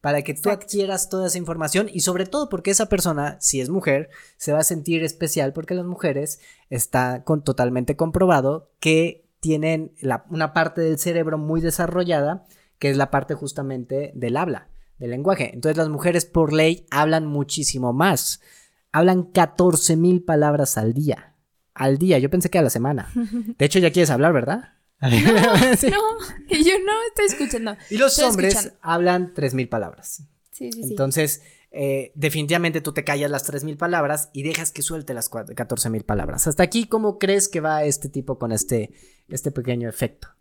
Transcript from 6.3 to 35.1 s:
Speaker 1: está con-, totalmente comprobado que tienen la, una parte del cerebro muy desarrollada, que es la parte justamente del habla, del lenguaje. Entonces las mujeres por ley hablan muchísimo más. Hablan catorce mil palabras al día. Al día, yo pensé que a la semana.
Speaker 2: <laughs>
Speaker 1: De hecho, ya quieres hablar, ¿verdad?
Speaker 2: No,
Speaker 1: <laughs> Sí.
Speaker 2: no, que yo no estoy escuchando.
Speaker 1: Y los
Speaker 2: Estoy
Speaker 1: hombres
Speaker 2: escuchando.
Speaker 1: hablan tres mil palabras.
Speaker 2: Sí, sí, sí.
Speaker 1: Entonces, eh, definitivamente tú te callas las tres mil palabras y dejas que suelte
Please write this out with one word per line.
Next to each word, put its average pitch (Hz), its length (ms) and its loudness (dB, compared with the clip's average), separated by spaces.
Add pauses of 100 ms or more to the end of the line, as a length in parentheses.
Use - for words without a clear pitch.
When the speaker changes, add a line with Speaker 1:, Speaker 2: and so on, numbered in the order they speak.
Speaker 1:
está 127 540 -2
con-, 151 200 0
totalmente 127 520 0
comprobado 160 840 2
que 160 460 2 (140)
tienen 160 600 -2
la, 127 300 -4
una 160 240 -4
parte 165 280 0
del 160 180 2
cerebro 160 400 -2
muy 156 200 0
desarrollada, 170 880 0 (320)
que 143 140 0
es 135 60 2
la 135 120 2
parte 143 240 -2
justamente 135 800 -6
del 123 240 -4
habla, 156 320 -4 (300)
del 120 100 -10
lenguaje. 147 460 0
Entonces 151 220 0
las 160 120 0
mujeres 165 360 0
por 156 280 2
ley 160 380 2
hablan 156 340 2
muchísimo 139 680 -2
más. 156 500 0 (500)
Hablan 180 320 4
catorce 170 720 2
mil 175 280 4
palabras 147 540 2
al 110 160 0
día. 143 400 -2 (400)
Al 139 240 0
día, 170 220 4
yo 139 100 0
pensé 180 220 0
que 180 80 2
a - 20 6
la 131 80 4
semana. 120 400 -2 (240)
Speaker 2:
<laughs> 233 240 -8
Speaker 1:
De 143 80 2
hecho, 170 140 4
ya 170 120 4
quieres 170 180 4
hablar, 143 240 4
¿verdad? 143 360 -2 (320)
Speaker 2:
No, 135 80 2
Speaker 1:
<laughs> 214 680 6
Sí. 262 120 2
Speaker 2:
no, 392 80 2 (500)
que 311 160 2
yo 349 80 6 (140)
no 415 80 2 (160)
estoy 427 160 0
escuchando. 226 500 -2 (140)
Speaker 1:
Y 208 80 -4
los 269 160 4
Speaker 2:
Estoy 285 160 4
Speaker 1:
hombres 196 260 2
Speaker 2:
escuchando. - 260 -6
Speaker 1:
hablan 180 520 0
tres 135 200 -2
mil 131 140 -2
palabras. 107 560 -8 (280)
Speaker 2:
Sí, 247 200 -12
sí, 226 120 -12
sí. 262 80 -6
Speaker 1:
Entonces, 147 500 -2 (300)
eh, 135 440 -4
definitivamente 156 640 -2
tú 147 140 -4
te 143 100 -4
callas 143 260 -2
las 139 140 -4
tres 143 220 -6
mil 151 100 -8
palabras 151 560 -2
y 139 120 -10
dejas 160 280 -2
que 147 100 -10
suelte 147 320 -6